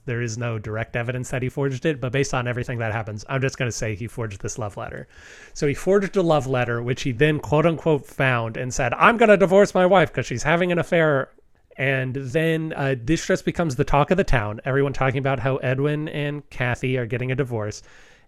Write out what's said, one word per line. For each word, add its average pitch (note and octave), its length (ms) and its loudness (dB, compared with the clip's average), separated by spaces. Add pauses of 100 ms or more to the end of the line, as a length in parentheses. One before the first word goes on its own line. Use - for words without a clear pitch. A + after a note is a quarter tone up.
there A#2+ 160 -4
is A#2 160 -6
no A#2 220 -4
direct A2 340 -8
evidence B2 360 -4
that B2+ 120 -4
he C3 60 -2
forged C#3 380 -4
it. D3 140 0
But B2 120 -4
based C3+ 220 0
on B2 120 -2
everything A#2+ 320 -4
that A2+ 140 -2
happens, G#2+ 360 -6
I'm C3+ 120 -2
just C3 180 -2
gonna A#2+ 140 -2
say A2 240 -4
he A#2 100 -8
forged G#2+ 360 -10
this - 160 -8
love G#2 180 -8
letter. - 320 -12 (460)
So D#3 120 -2
he C#3+ 80 0
forged F#3+ 420 2
a F#3+ 60 4
love D3+ 240 2
letter, B2 380 0
which B2+ 180 -4
he C#3 80 -2
then, D3 300 2
quote D3 260 2
unquote, D#3 400 2
found A#2+ 500 -2
and B2+ 160 -6
said, B2 220 0
"I'm G#3+ 220 6
gonna G#3+ 200 8
divorce F#3+ 380 4
my F#3 120 4
wife F3+ 260 4
'cause B2+ 140 -2
she's A#2 180 -6
having E3+ 260 2
an F3 80 2
affair." D#3 520 2 (460)
And C3 380 -2
then, D#3+ 640 -2
uh, C3+ 260 0
this D#3+ 240 0
just F#3 180 0
becomes E3 300 -2
the C#3+ 100 0
talk C#3+ 280 4
of F3 40 4
the G3 80 2
town. G#2+ 400 0
Everyone C#3 280 2
talking C3+ 260 0
about C3 220 0
how C3+ 160 0
Edwin D3 520 -2
and D3 420 -6
Kathy B2+ 460 -2
are A#2+ 100 -2
getting B2 260 -4
a B2+ 40 0
divorce. A#2 460 -4 (460)